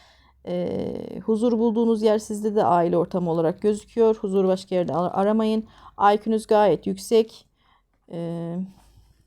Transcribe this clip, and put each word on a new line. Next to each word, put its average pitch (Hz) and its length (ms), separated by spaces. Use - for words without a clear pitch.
Ee, - 760
huzur 220 280
bulduğunuz 226 500
yer 214 160
sizde 214 360
de 208 100
aile 175 320
ortamı 175 340
olarak 165 320
gözüküyor. 220 540
Huzur 196 280
başka 190 300
yerde 170 200
ar-, 175 260
aramayın. 220 460
I 208 40
Q'nuz 220 280
gayet 208 400
yüksek. 220 600
Ee, 170 440